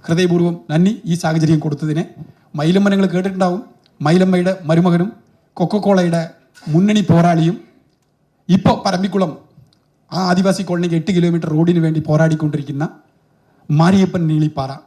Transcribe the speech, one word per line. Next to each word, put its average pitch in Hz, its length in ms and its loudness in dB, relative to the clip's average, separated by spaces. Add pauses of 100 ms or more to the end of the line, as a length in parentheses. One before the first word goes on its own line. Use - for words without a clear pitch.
ഹൃദയപൂർവ്വം 175 500 0 (160)
നന്ദി 185 220 2 (180)
ഈ - 100 0
സാഹചര്യം 160 440 2
കൊടുത്തതിന്. 151 380 -4 (560)
മൈലമ്മ 190 340 2
നിങ്ങൾ 196 200 2
കേട്ടിട്ടുണ്ടാവും, 185 480 -2 (460)
മൈലമ്മയുടെ 185 460 2 (160)
മരുമകനും 175 400 2 (500)
കൊക്കക്കോളയുടെ 180 640 0 (500)
മുന്നണി 202 360 2
പോരാളിയും 170 460 4 (960)
ഇപ്പൊ 185 220 2 (140)
പറമ്പിക്കുളം 185 460 -2 (800)
ആ 156 80 -6 (120)
ആദിവാസി 190 380 2
കോളനിക്ക് 175 300 -2
എട്ട് 160 160 -4
കിലോമീറ്റർ 170 400 0
റോഡിന് 170 300 2
വേണ്ടി 156 220 0
പോരാടിക്കൊണ്ടിരിക്കുന്ന 151 760 -2 (960)
മാരിയപ്പൻ 185 420 0 (100)
നീളിപ്പാറ. 151 400 -4 (160)